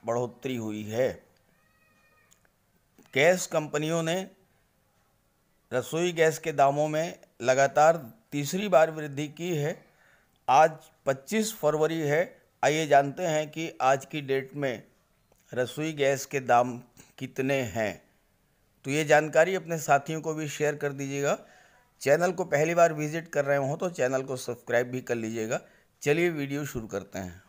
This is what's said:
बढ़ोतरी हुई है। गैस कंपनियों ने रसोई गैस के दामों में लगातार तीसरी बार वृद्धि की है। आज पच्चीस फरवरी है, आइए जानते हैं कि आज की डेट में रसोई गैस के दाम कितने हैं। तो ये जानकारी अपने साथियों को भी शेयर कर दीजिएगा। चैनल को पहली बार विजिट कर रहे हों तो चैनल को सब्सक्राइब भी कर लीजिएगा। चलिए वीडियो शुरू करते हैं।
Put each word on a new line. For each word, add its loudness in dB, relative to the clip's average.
बढ़ोतरी -4
हुई -6
है। -2
गैस 4
कंपनियों -4
ने -4
रसोई -2
गैस 2
के -6
दामों 2
में -4
लगातार 4
तीसरी -4
बार 6
वृद्धि -8
की -6
है। -4
आज 6
पच्चीस -2
फरवरी 0
है, -2
आइए 2
जानते 4
हैं -2
कि -8
आज 2
की -8
डेट -4
में -4
रसोई -4
गैस 0
के -6
दाम 2
कितने -4
हैं। -4
तो -6
ये 0
जानकारी 4
अपने -6
साथियों 0
को -6
भी -6
शेयर -2
कर -6
दीजिएगा। -4
चैनल 2
को -4
पहली 0
बार 6
विजिट -4
कर 0
रहे 2
हों -2
तो -4
चैनल 0
को -6
सब्सक्राइब -2
भी -8
कर -4
लीजिएगा। -4
चलिए 2
वीडियो -6
शुरू -8
करते -8
हैं। -12